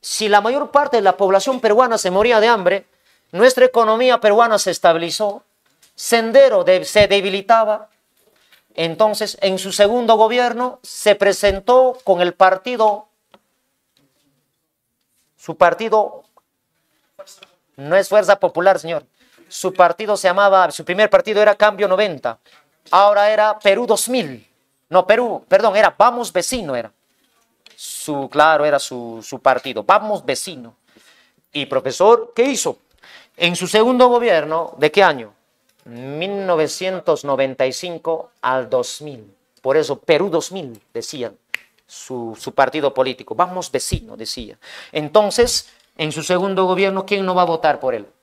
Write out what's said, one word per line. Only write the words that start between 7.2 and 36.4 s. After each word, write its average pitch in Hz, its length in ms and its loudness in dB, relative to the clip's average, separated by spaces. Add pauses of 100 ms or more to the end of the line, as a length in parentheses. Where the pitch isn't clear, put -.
entonces 208 680 -2
en 190 180 -2
su 185 140 -10
segundo 226 440 2
gobierno 233 680 0
se - 320 0
presentó 202 880 2
con 180 160 0
el 180 140 -2
partido, 208 760 0 (2250)
su 160 180 -12
partido 208 640 2 (1500)
no 147 200 -4
es 196 140 0
Fuerza 196 280 4
Popular, 180 400 0
señor, 160 260 -8 (440)
su - 240 -8
partido 196 460 2
se 190 100 -2
llamaba, 190 420 2
su 156 140 -14
primer 202 240 -2
partido 202 320 2
era 214 140 4
Cambio 202 340 0
noventa, 180 500 -4 (520)
ahora 202 400 4
era 214 280 0
Perú 208 280 0
dos 220 240 -2
mil, 151 360 -6 (440)
no, 175 160 2
Perú, 226 420 0
perdón, 196 260 2
era 208 220 2
Vamos 240 340 0
Vecino, 175 460 -6
era 113 160 -10 (840)
su, - 560 -10
claro, 151 340 2
era 147 140 2
su, 117 480 -10
su - 140 -14
partido, 123 440 -2
Vamos 208 400 -2
Vecino. 127 520 -10 (760)
Y 143 140 -6
profesor, 180 680 0
¿qué 233 100 2
hizo? 214 340 -4 (580)
En 175 200 -2
su 185 100 -6
segundo 247 420 4
gobierno, 170 720 0
¿de 151 120 2
qué 202 120 4
año? 131 320 0 (500)
Mil 151 640 -10